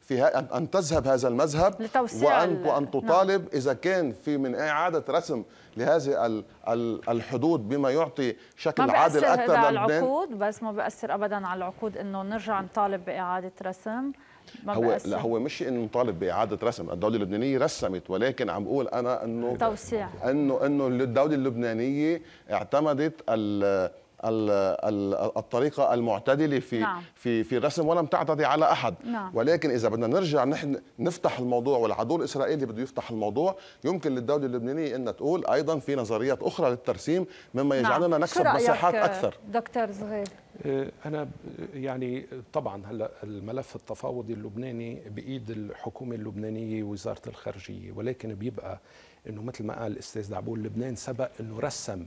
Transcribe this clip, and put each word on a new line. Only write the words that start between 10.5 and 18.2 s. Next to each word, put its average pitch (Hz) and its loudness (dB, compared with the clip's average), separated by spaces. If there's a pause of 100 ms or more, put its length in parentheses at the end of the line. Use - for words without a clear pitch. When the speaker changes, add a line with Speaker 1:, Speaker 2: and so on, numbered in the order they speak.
Speaker 2:
ما 220 -4
بيأثر 208 -4
أبدًا 202 -2
على 185 -4
العقود 190 -6
إنه 196 -6
نرجع 202 -2
نطالب 196 -2
بإعادة 185 -4 (100)
رسم؟ 220 -6 (520)
ما 208 -4
Speaker 1:
هو، - 2
Speaker 2:
بيأثر. 104 2
Speaker 1:
لا، 92 0
هو 117 0
مش 147 -4
إنه 123 -2
نطالب 110 0
بإعادة 95 0
رسم، 87 -4
الدولة 104 0
اللبنانية 107 0
رسمت، 117 -2
ولكن 113 0